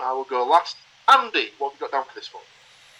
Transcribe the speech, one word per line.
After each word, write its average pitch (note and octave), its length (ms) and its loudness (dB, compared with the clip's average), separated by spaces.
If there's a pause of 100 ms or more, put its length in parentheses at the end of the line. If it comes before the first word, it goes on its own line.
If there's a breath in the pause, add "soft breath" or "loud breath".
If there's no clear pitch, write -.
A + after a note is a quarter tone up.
I B2+ 120 -4
will C3+ 100 -4
go B2+ 200 -4
last. D#3+ 340 2 (300)
Andy, A3 520 2
what C#3 140 -4
have - 60 -20
you C#3+ 80 -8
got - 40 -10
down C3+ 140 -4
for - 100 -20
this - 180 -16
one? F#2+ 100 -20 (560)